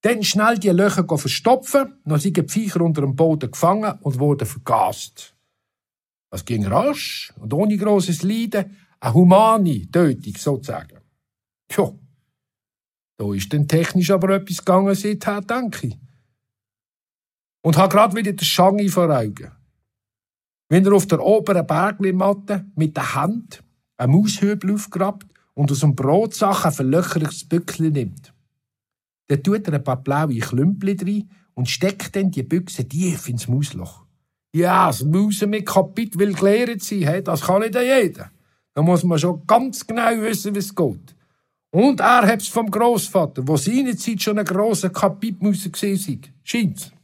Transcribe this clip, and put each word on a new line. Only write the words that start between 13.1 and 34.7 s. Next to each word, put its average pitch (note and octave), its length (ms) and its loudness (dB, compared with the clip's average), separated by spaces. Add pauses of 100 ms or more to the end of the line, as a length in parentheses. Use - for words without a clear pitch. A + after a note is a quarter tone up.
da G2+ 140 -4
ist G2 200 -6
dann D3 160 0
technisch E3+ 420 2
aber F#3+ 200 2
etwas G3 280 -2
gegangen F#3+ 360 2
seither, G#3 460 -4
denke A3+ 460 -6
ich. G#2+ 120 -8 (1600)
Und D#3 140 2
habe F#3 180 4
grad G#3 220 6
wieder G#3 160 -2
den - 120 -6
Schangi G3 440 4
vor F3 200 2
Augen. A2+ 440 -2 (1160)
Wenn F3+ 160 6
er G3 100 4
auf G3 120 4
der D#3+ 160 0
oberen F#3+ 440 2
Berglimatte G3 1080 -2
mit D3+ 220 -2
der - 180 -6
Hand F#3+ 480 -4 (360)
einen C3 160 2
Maushübel G3+ 600 0
aufgrabt G3+ 540 -6 (260)
und C#3+ 160 0
aus C#3+ 100 -2
dem D3+ 140 4
Brotsack G3 680 0
ein E3 80 2
verlöchertes D3+ 720 -2
Bückchen E3 480 -2
nimmt. A#2 400 -6 (960)
Dann C#3+ 140 0
tut G3+ 260 0
er D3+ 60 -2
ein C#3 100 -4
paar C3 180 -4
blaue C#3+ 360 -2
Klümpel F#3+ 600 0
rein G3+ 320 -4 (240)
und B2 140 -4
steckt - 480 -4
dann G3 160 -2
die C3+ 100 -4
Büchse D#3+ 460 -4
tief E3+ 400 -4
ins B2 180 -6
Mausloch. A#2+ 580 -6 (500)
Ja, F3+ 340 2